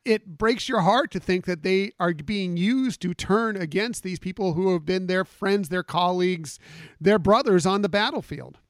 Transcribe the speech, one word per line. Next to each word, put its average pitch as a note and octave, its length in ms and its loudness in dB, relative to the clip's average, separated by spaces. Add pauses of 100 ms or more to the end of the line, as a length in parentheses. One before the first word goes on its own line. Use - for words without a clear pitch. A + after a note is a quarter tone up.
it G#3+ 320 -2
breaks A3+ 320 -2
your A#3 140 0
heart A#3 300 2
to G3 60 -6
think F#3 280 -2
that F3 160 -6
they F#3+ 360 0
are F3 140 0
being F3 460 -4
used B3 420 0
to F3 140 -4
turn G#3+ 420 0
against F#3 460 -4
these F#3 160 -8
people F#3 340 -4
who F#3 220 2
have D#3+ 100 -2
been F#3 220 -2
their F#3 180 0
friends, G3 460 -2
their F3+ 120 -2
colleagues, F3+ 760 -2 (420)
their G3 180 6
brothers G3 460 4
on F#3+ 160 2
the G3+ 80 0
battlefield. F3 680 -4 (120)